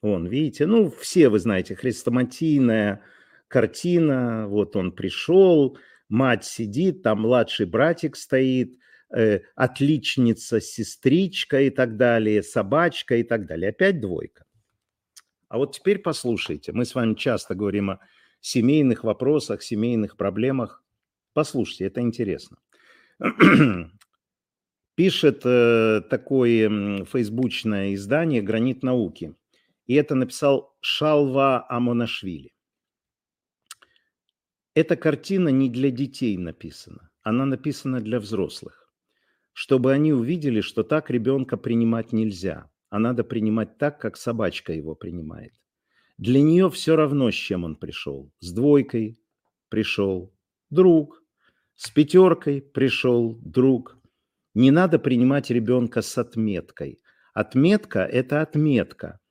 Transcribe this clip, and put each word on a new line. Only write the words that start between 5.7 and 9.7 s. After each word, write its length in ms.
мать 340
сидит, 600
там 180
младший 460
братик 480
стоит, 640
э, 260
отличница, 1040